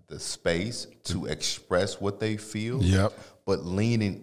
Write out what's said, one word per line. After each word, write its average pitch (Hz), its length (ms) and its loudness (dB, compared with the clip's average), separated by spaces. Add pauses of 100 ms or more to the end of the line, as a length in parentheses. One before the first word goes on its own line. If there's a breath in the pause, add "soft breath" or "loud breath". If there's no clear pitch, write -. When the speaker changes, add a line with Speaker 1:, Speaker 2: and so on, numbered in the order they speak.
Speaker 1:
the 76 120 -12
space 92 680 -2 (180)
to 87 220 -4
express - 760 0
what 98 200 -2
they 110 180 -2
feel, 110 440 -4
Speaker 2:
Yep. 95 300 6 (340 soft breath)
Speaker 1:
but 92 200 2
leaning 104 580 2